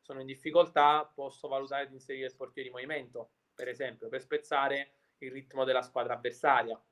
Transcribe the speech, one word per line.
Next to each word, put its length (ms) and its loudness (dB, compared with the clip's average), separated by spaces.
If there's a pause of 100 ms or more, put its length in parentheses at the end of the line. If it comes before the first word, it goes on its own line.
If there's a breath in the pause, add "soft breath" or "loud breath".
Sono 200 -14
in 60 -10
difficoltà, 760 6 (100)
posso 340 -10
valutare 380 -4
di 60 -20
inserire 360 -10
il 60 -12
portiere 340 -12
di 60 -18
movimento, 580 -10 (220)
per 140 -10
esempio, 400 -10
per 140 -6
spezzare 720 -2 (260)
il 120 -12
ritmo 340 -4
della 180 2
squadra 320 -4
avversaria. 680 0 (120)